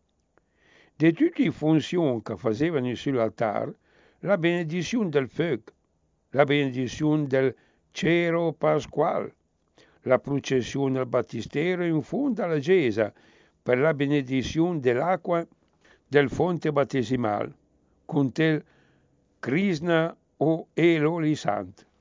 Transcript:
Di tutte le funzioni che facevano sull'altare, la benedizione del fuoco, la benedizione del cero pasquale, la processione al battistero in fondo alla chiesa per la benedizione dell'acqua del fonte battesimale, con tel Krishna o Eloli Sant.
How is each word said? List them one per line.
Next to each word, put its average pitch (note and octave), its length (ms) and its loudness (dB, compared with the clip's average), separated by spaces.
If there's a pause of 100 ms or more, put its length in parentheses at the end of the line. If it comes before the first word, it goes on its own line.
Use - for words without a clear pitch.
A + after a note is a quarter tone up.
(960)
Di E3 180 4
tutte D4+ 300 0
le F3+ 80 2
funzioni D3+ 720 0
che A2+ 140 -6
facevano B2+ 580 -2
sull'altare, A2+ 800 -2 (440)
la G3 200 0
benedizione E3+ 720 -2
del C#3 200 0
fuoco, D#3 440 -4 (560)
la C3+ 140 2
benedizione C#3+ 840 0
del C3 280 2 (360)
cero E3+ 640 0
pasquale, D3+ 840 -2 (680)
la B2+ 120 4
processione C3+ 800 -2
al B2+ 80 -2
battistero C3 800 -4
in D#3+ 180 0
fondo A3+ 400 -4
alla E3+ 160 -2
chiesa B2+ 560 2 (480)
per B2 160 2
la D#3 160 2
benedizione C#3+ 840 0
dell'acqua E3 680 0 (600)
del C#3 220 4
fonte D#3+ 420 -2
battesimale, B2 840 -2 (520)
con C#3 260 0
tel D#3+ 320 0 (720)
Krishna E3 800 0 (220)
o D#3+ 360 0
Eloli D#3+ 640 2
Sant. G2+ 500 -6 (160)